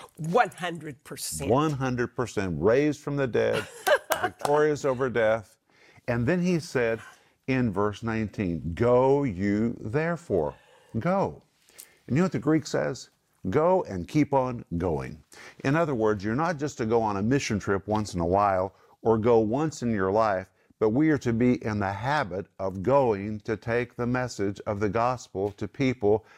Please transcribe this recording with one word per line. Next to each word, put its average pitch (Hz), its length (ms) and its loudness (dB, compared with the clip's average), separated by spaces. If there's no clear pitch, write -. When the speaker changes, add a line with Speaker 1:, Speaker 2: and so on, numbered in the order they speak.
Speaker 1:
one 180 340 2
hundred 170 520 -10
percent. - 480 -8
Speaker 2:
One 147 200 4
hundred 127 440 -2
percent. 95 460 -4
Raised 135 400 4
from 143 160 -6
the 139 100 0
dead, 113 400 0
<laughs> - 280 -2
victorious 151 640 0
over 131 240 0
death. 113 480 0
And 120 180 0
then 175 160 0
he 180 160 0
said 113 420 -2
in 127 260 0
verse 101 300 0
nineteen, 101 720 -2
"Go 127 500 4
you 101 560 0
therefore." 113 760 -2
Go. 170 440 -2
And 120 100 -2
you 165 60 4
know - 20 4
what 185 80 0
the 131 60 -4
Greek 147 280 0
says? 139 440 -4
Go 165 360 2
and 90 220 -8
keep 143 280 0
on 127 280 -2
going. 76 400 -2
In 139 100 0
other 160 200 0
words, 107 280 2
you're 107 120 -2
not 160 240 -2
just 143 200 -6
to 127 60 -2
go 113 160 2
on 107 160 -2
a 95 60 0
mission 120 360 0
trip 98 300 -2
once 104 240 -2
in 90 80 -2
a 82 60 0
while 95 480 2
or 113 160 4
go 113 220 6
once 131 440 0
in 120 80 -2
your 95 220 2
life, 101 380 2
but 110 120 4
we 147 200 4
are 147 80 4
to 120 140 -2
be 120 320 2
in 107 140 -2
the 98 140 -2
habit 143 540 -4
of 95 240 -6
going 107 580 2
to 110 160 -4
take 120 400 -4
the 120 100 -4
message 120 600 -2
of 104 140 -4
the 107 80 0
gospel 104 640 -2
to 104 160 -10
people 110 560 0